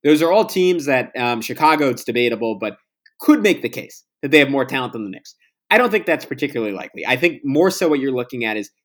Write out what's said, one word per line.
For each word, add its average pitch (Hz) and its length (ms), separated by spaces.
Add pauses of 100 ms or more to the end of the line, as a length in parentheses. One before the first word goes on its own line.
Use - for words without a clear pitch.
Those 151 200
are 165 80
all 214 140
teams 180 400
that, 131 300
um, 120 260
Chicago, 151 480
it's 120 140
debatable, 113 540
but 104 200 (420)
could 294 240
make 202 180
the 117 80
case - 360 (180)
that 139 80
they 151 80
have 135 100
more 135 160
talent 131 280
than 113 100
the 98 80
Knicks. - 240 (360)
I 214 80
don't 247 100
think 196 160
that's 156 200
particularly 120 480
likely. - 340
I 127 80
think 160 280
more 147 280
so 175 180
what 147 100
you're 135 120
looking 123 340
at 110 100
is, 104 140 (160)